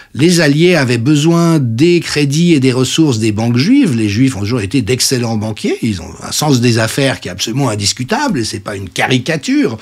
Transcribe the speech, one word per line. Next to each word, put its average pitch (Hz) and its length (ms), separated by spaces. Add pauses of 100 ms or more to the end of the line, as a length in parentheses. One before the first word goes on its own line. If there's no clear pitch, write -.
(140)
les 170 280
Alliés 160 340
avaient 123 220
besoin 160 600
des 147 440
crédits 151 500
et 151 80
des 127 140
ressources 131 460
des 110 120
banques 113 240
juives. 190 400
Les 107 140
Juifs 131 260
ont 95 60
toujours 113 180
été 101 220
d'excellents 120 560
banquiers. 110 460
Ils 98 180
ont 80 100 (100)
un - 120
sens 147 260
des 117 200
affaires 117 420
qui 98 80
est - 20
absolument 135 380
indiscutable 131 680
et 110 40
c'est 104 160
pas 104 160
une 98 140
caricature. 139 920